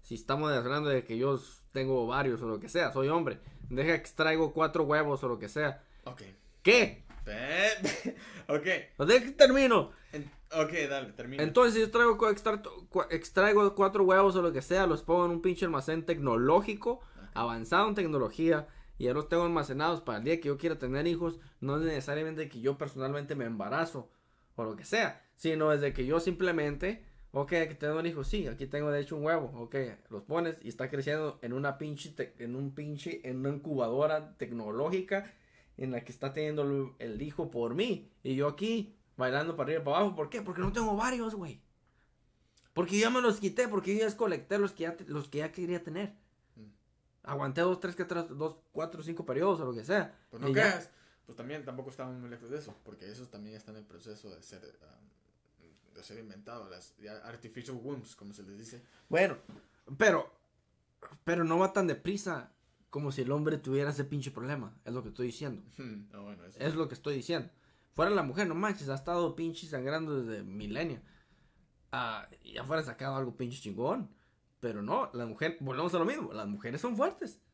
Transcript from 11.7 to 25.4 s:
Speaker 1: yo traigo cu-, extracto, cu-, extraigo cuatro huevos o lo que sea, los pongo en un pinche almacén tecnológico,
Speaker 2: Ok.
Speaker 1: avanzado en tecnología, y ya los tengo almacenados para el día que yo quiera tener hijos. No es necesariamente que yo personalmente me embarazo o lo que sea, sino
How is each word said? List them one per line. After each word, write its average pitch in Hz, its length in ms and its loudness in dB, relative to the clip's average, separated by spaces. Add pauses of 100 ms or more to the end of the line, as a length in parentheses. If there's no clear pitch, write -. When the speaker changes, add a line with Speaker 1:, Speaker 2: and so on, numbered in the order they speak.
Speaker 1:
yo 214 100 2
traigo 233 260 6
cu-, 226 100 4
extracto, 208 640 -2
cu-, 180 200 2
extraigo 202 680 6
cuatro 196 300 6
huevos 190 320 8
o 185 40 4
lo 170 120 4
que 131 80 0
sea, 185 260 4
los 151 160 2
pongo 175 220 6
en 175 60 2
un 170 100 0
pinche 180 240 2
almacén 160 400 0
tecnológico, 165 840 4
Speaker 2:
Ok. - 420 -10
Speaker 1:
avanzado 117 560 2
en 202 60 0
tecnología, 156 760 2 (300)
y 127 60 -2
ya 123 80 2
los 147 140 -2
tengo 170 160 4
almacenados 156 580 0
para 110 180 -4
el 110 40 -6
día 165 160 2
que 143 100 -2
yo 139 80 0
quiera 156 200 -2
tener 135 300 -2
hijos. 165 320 -2 (220)
No 139 160 -2
es 156 60 0
necesariamente 156 640 -2
que 131 140 -12
yo 135 160 2
personalmente 143 580 -4
me 127 100 -2
embarazo 117 680 -4 (440)
o 117 100 -4
lo 107 100 -4
que - 100 -14
sea, 208 400 0 (100)
sino 156 380 4